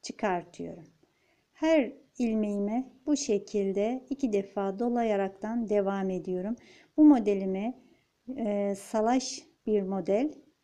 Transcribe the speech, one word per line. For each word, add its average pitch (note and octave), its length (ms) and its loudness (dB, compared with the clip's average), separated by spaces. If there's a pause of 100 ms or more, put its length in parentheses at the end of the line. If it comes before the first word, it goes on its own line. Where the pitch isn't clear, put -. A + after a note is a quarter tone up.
Çıkartıyorum. E3+ 840 -6 (640)
Her D#4 400 2 (260)
ilmeğime A3 720 -2 (140)
bu D4+ 100 2
şekilde G#3 960 -2
iki C4 220 -2
defa G3 460 -2
dolayaraktan A3+ 880 -2
devam G3 420 0
ediyorum. F#3 460 -4 (400)
Bu D#4 80 8
modelimi, G3+ 800 4 (540)
e, G3+ 380 -2
salaş A3+ 680 -2 (240)
bir G#3+ 160 2
model. G3 500 0 (320)